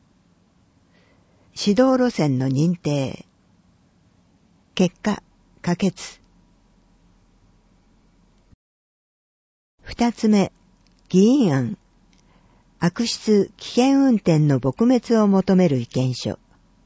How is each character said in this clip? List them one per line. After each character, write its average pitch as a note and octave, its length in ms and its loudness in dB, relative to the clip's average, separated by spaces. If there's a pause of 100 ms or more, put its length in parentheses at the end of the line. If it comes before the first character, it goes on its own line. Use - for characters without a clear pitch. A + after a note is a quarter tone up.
(1500)
指 - 180 -2
導 B3+ 260 2
路 B3 120 0
線 C#3+ 280 -2
の C3 100 -4
認 D3+ 280 0
定。 - 500 -6 (1500)
結 - 280 -2
果、 G#3 200 -8 (380)
可 F3 160 -4
決。 - 460 -8 (3500)
二 - 280 -4
つ - 180 -2
目、 G#3 240 2 (580)
議 F#3 100 4
員 A3 340 4
案。 C3 220 -4 (1000)
悪 A#3 280 -4
質 - 520 -2
危 - 100 -20
険 C#4 360 2
運 C4 100 2
転 E3+ 240 2
の C#3+ 200 2
撲 C#3 280 -2
滅 A#3+ 300 0
を G#3+ 100 2
求 F#3+ 280 2
め F3+ 140 4
る C#3 80 0
意 A#2 100 -4
見 C3 280 -4
書。 - 240 -10 (480)